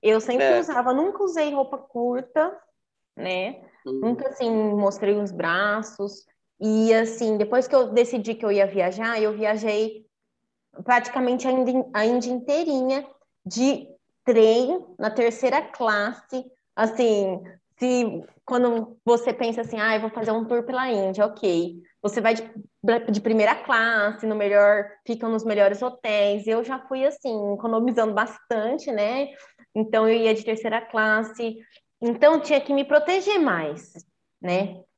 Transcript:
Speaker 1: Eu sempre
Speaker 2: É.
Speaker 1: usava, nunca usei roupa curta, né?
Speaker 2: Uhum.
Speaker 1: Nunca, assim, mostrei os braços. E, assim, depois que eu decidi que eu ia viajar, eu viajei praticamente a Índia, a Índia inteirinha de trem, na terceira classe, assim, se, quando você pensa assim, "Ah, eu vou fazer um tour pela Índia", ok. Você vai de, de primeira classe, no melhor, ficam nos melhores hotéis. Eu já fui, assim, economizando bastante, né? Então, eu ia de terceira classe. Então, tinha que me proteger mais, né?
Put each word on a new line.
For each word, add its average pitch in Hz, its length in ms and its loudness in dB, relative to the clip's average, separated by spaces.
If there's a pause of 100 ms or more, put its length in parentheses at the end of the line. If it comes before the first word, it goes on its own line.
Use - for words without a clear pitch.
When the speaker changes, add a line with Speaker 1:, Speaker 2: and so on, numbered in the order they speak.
Speaker 1:
Eu 220 180 4
sempre 254 240 0
Speaker 2:
É. 262 140 6
Speaker 1:
usava, 254 340 0
nunca 370 300 0
usei 330 300 0
roupa 277 260 -2
curta, 254 760 -2 (640)
né? 185 440 -6 (240)
Speaker 2:
Uhum. 131 160 -6
Speaker 1:
Nunca, 240 280 -2
assim, 254 220 -4
mostrei 208 640 0
os 202 160 -4
braços. 202 920 -4 (340)
E, 220 340 2
assim, 226 440 0
depois 233 300 0
que 294 80 0
eu 240 160 4
decidi 226 440 0
que 220 100 -8
eu 208 60 0
ia 202 160 4
viajar, 196 520 -2
eu 214 160 0
viajei 214 720 -2 (760)
praticamente 247 640 0
a 254 40 0
Índia, 254 420 0
a 214 120 2
Índia 240 260 0
inteirinha 269 760 -2 (380)
de 247 420 -2 (380)
trem, 240 600 4 (140)
na 214 100 -2
terceira 240 520 0
classe, 226 840 -4 (320)
assim, 214 680 0 (380)
se, 240 420 0 (240)
quando 240 600 0
você 233 280 2
pensa 233 280 -4
assim, 226 180 -8
"Ah, 220 160 0
eu 214 60 0
vou 220 80 -4
fazer 220 220 -4
um 220 140 -2
tour 233 180 -2
pela 254 280 -4
Índia", 196 340 0
ok. 175 500 -2 (260)
Você 208 200 -2
vai 226 140 2
de, 226 80 -8 (680)
de 208 120 -2
primeira 220 340 2
classe, 226 720 0
no 214 80 -2
melhor, 202 500 4 (220)
ficam 226 220 -4
nos 220 140 -2
melhores 208 380 2
hotéis. 208 640 -2
Eu 226 180 0
já 262 140 -8 (100)
fui, 262 180 -4
assim, 220 480 -2
economizando 226 600 0
bastante, 233 800 -4
né? 233 380 -2 (440)
Então, 220 340 0
eu 226 80 4
ia 226 200 2
de 220 100 -8
terceira 220 360 -4
classe. 220 760 -2 (440)
Então, 262 380 6
tinha 294 220 2
que 277 120 -2
me 277 120 2
proteger 359 540 2
mais, 170 540 -2 (480)
né? 180 400 -2 (160)